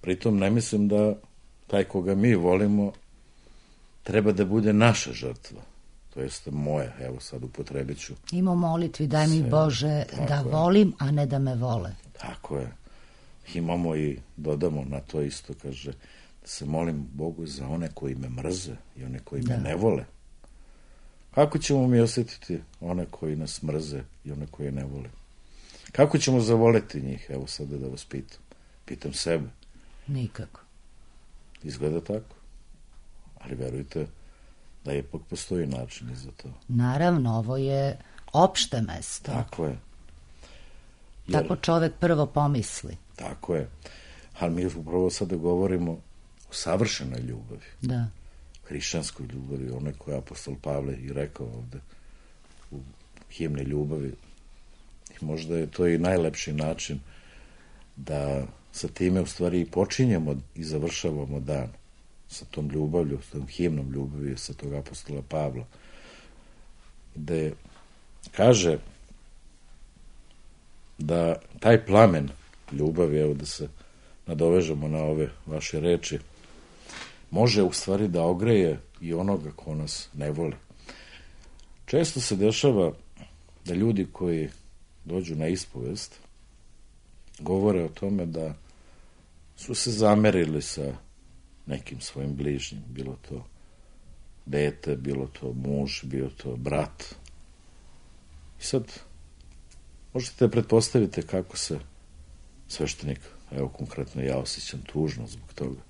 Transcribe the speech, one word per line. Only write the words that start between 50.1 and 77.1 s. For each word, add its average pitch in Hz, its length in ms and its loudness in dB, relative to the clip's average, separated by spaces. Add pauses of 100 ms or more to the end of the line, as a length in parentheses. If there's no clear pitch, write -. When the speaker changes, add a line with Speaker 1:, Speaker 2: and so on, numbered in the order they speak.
Speaker 1:
je 67 40 -4
apostol - 440 -10
Pavle 69 340 -4
i 65 180 -10
rekao 69 340 -6
ovde 60 320 -12 (920)
u 73 80 -10 (520)
himni 76 300 -4
ljubavi. 71 520 -2 (960)
I - 160 -12
možda 80 320 -4
je 78 140 -2
to 90 160 2
i 82 100 6
najlepši 80 560 2
način 76 460 -4 (960)
da 71 480 -2 (280)
sa - 160 -8
time 92 340 2
u 85 40 0
stvari 87 360 0
i 82 100 -2
počinjemo 92 640 2 (200)
i 82 80 -8
završavamo 76 760 -4
dan. 65 300 -4 (580)
Sa - 180 -16
tom 73 240 -6
ljubavlju, 76 520 0
sa - 100 -18
tom 69 160 -8
himnom 73 440 -2
ljubavi 69 460 -6
Svetog 69 360 -8
apostola 71 560 -8
Pavla. 67 360 -2 (1500)
Gde 78 380 -2 (800)
kaže 98 460 8 (2250)
da 82 380 2 (240)
taj 113 260 8
plamen 92 440 8 (420)
ljubavi, 76 480 2
evo 76 140 2
da 71 120 -6
se 73 220 -8 (600)
nadovežemo 80 600 2
na 78 160 0
ove 78 260 0 (160)
vaše 76 340 -6
reči, 82 400 0 (1120)